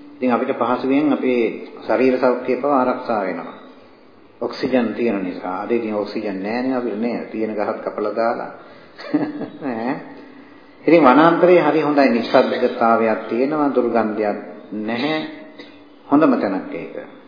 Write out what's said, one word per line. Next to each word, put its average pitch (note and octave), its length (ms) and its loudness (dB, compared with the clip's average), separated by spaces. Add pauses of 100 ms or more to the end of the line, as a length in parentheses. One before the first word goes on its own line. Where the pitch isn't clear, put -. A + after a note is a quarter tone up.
(120)
ඉතින් B2+ 220 0
අපිට B2+ 200 0
පහසුවෙන් C3 600 0
අපේ B2 300 2 (360)
ශරීර B2+ 380 2
සෞඛ්‍යය B2+ 380 0
පවා C#3+ 220 0
ආරක්ෂා B2 440 -2
වෙනවා. E2+ 320 -6 (880)
ඔක්සිජන් A#2+ 520 -2
තියෙන G#2 300 -2
නිසා. F#2 380 -8
අද G#2+ 100 -6
ඉතින් A2+ 240 -2
ඔක්සිජන් G2+ 440 -6
නෑනේ B2 360 -4
අපිට A#2+ 220 -4
නේ. G#2+ 280 -4
තියෙන A2 300 -6
ගහත් G#2 260 -4
කපලා G#2 340 -4
දාලා. A#2+ 360 -2 (640)
<laughs> - 520 -4
ඈ. B2 300 -4 (880)
ඉතින් D#3+ 180 8
වනාන්තරයේ E3 580 8
හරි D3+ 200 2
හොඳයි. C#3+ 280 4
නිශ්ශබ්දතාවයක් A2+ 1160 2
තියෙනවා, C#3+ 440 0
දුර්ගන්ධයක් A2 680 0 (320)
නැහැ. A#2 500 -4 (880)
හොඳම C#3+ 280 4
තැනක් G2 380 -4
ඒක. - 220 -10 (320)